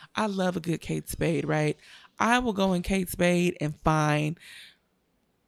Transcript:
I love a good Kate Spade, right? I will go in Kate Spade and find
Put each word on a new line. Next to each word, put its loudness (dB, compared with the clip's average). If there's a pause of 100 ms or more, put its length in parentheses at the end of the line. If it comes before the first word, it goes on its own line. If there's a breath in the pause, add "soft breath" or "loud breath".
(160 loud breath)
I 0
love 0
a -4
good -4
Kate -6
Spade, -2
right? 0 (420 loud breath)
I 4
will 0
go 2
in 0
Kate -2
Spade 2
and -4
find 2 (1080 loud breath)